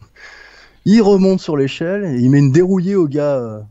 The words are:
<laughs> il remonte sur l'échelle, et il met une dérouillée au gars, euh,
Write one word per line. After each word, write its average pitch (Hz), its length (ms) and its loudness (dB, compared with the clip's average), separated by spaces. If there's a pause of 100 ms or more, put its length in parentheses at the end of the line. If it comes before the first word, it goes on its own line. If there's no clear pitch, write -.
(600)
<laughs> - 240 -20
il 214 180 4
remonte 190 380 2
sur 156 160 -6
l'échelle, 165 480 -4
et 131 160 -4
il 127 100 2
met 143 80 4
une 139 140 2
dérouillée 185 440 0
au 170 120 0
gars, 147 280 -2
euh, 113 240 -8 (100)